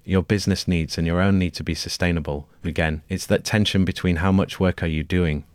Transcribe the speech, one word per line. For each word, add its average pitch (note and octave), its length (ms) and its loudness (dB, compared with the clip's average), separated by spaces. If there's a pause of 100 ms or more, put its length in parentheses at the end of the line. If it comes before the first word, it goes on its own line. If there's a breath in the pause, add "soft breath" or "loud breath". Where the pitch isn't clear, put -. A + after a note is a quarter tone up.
your F#2 180 2
business G2 460 0
needs E2+ 300 0
and E2 80 0
your F2 160 2
own G2 160 4
need F2+ 160 0
to E2 100 -8
be E2 100 -2
sustainable? D2+ 720 -2 (160 soft breath)
Again, D#2 460 -2
it's F#2 180 -6
that G2 180 0
tension G2+ 420 2
between F2 300 0
how F#2 140 0
much F#2+ 300 2
work F#2 220 0
are F2 40 -2
you D#2 160 -2
doing, D#2+ 420 0 (100)